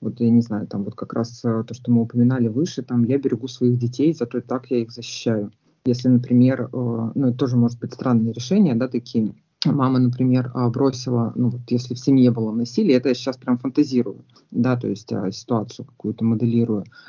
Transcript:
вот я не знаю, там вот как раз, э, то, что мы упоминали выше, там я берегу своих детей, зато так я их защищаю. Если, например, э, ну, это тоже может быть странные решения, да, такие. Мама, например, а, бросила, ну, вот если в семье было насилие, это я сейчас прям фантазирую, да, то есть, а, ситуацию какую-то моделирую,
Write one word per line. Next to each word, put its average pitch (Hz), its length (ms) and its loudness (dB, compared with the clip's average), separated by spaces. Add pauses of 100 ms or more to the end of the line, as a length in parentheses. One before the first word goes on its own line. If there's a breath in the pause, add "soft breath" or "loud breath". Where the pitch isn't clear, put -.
вот - 200 -8
я 117 80 2
не 117 120 6
знаю, 104 260 -4
там 101 160 -6
вот - 120 -10
как - 180 -10
раз, 117 320 -6
э, 113 220 -2
то, 120 60 -10
что 120 180 -4
мы 117 120 4
упоминали 120 460 2
выше, 131 340 -4
там 120 220 0
я 127 140 2
берегу 131 280 -2
своих 123 320 0
детей, 127 340 0
зато 123 280 -6
так 127 300 -6
я 123 80 0
их 117 120 -4
защищаю. 113 600 -4 (340)
Если, 127 240 2
например, 123 640 4
э, 117 440 -4
ну, 139 140 2
это 123 80 -2
тоже 127 200 0
может 120 220 2
быть 120 140 -10
странные 117 400 0
решения, 156 420 2
да, 120 120 0
такие. 117 460 -2 (320)
Мама, 131 340 2
например, 127 560 2
а, 123 140 0
бросила, 123 680 0
ну, 120 140 0
вот 117 200 -6
если 123 240 -2
в 120 60 -12
семье 127 320 4
было 110 200 -2
насилие, 127 460 2
это 131 120 0
я 123 60 2
сейчас 127 220 -6
прям 123 220 -2
фантазирую, 127 680 -2 (240 soft breath)
да, 123 260 0
то 120 120 -4
есть, 101 260 -6
а, 98 180 -4
ситуацию - 540 -6
какую-то - 400 -8
моделирую, 113 600 0 (240 loud breath)